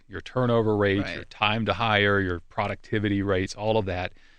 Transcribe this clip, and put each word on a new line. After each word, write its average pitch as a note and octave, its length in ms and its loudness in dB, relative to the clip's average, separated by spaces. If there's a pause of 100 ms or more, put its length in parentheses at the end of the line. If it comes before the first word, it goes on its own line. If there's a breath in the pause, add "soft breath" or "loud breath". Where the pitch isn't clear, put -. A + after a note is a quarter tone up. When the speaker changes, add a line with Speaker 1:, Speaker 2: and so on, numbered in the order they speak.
Speaker 1:
your F#2 100 -10
turnover A#2 560 0
rate, G2+ 280 4
Speaker 2:
Right. F2+ 120 -6
Speaker 1:
your - 80 -10
time G#2+ 420 -2
to G2+ 100 -2
hire, G2+ 440 2
your F2+ 220 -2
productivity G2+ 800 -4
rates, F#2+ 340 -2
all G#2+ 220 0
of G#2 80 0
that. F2+ 260 -4 (260 soft breath)